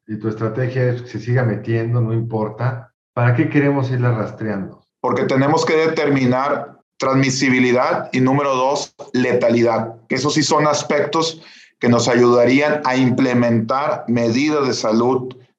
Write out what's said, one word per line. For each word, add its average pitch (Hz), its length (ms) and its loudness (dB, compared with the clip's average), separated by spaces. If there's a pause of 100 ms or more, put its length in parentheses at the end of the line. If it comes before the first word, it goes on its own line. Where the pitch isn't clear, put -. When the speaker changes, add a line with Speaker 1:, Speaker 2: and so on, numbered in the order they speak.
Speaker 1:
y 107 120 -10
tu 113 100 -6
estrategia 123 640 -2
es 120 120 -6
que - 60 -16
se 107 120 -10
siga 123 240 0
metiendo, 113 560 -2
no 110 120 -2
importa, 113 800 -4 (200)
¿para 120 240 2
qué 151 120 2
queremos 143 420 0
irla 123 220 0
rastreando? 101 680 -6 (200)
Speaker 2:
Porque - 240 0
tenemos 139 400 2
que 165 120 0
determinar 139 1000 0 (200)
transmisibilidad 131 1120 2
y, 131 80 -2
número 135 360 2
dos, 139 380 -2 (180)
letalidad. 120 840 0 (140)
Que 135 80 -4
esos 143 180 -2
sí 151 80 2
son 151 240 2
aspectos 151 760 -2 (380)
que 123 100 0
nos 120 200 2
ayudarían 123 760 4
a 127 120 -2
implementar 123 1120 0
medidas 127 580 0
de 120 80 -2
salud 123 600 0 (240)